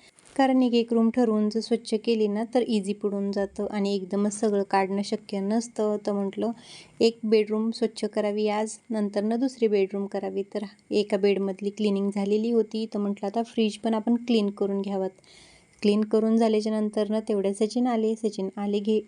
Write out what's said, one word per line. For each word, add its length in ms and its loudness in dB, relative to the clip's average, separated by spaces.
कारण 280 4
एक 100 2
एक 200 2
रूम 160 4
ठरवून 400 2
जर 100 -2
स्वच्छ 360 -2
केली 220 2
ना, 160 -2
तर 80 4
इझी 320 0
पडून 380 -4
जातं 400 -4
आणि 240 -2
एकदमच 440 -2
सगळं 240 2
काढणं 380 0
शक्य 380 -6
नसतं. 680 -2
तर 60 -2
म्हटलं, 400 -2
एक 240 2
बेडरूम 480 2
स्वच्छ 340 -4
करावी 420 -2
आज, 300 -2
नंतरनं 500 -2
दुसरी 280 0
बेडरूम 380 0
करावी. 380 -4
तर 200 -8
एका 260 2
बेडमधली 520 0
क्लिनिंग 460 0
झालेली 360 0
होती, 340 0
तर 140 -6
म्हटलं, 280 -4
"आता 160 -2
फ्रीज 340 -2
पण 160 -2
आपण 220 0
क्लीन 340 2
करून 320 -2
घ्यावात." 280 -4
क्लीन 220 4
करून 340 2
झाल्याच्या 420 2
नंतरनं 400 -2
तेवढ्या 340 -2
सचिन 340 0
आले. 280 0
सचिन 420 -4
आले 220 -2
घे, 280 0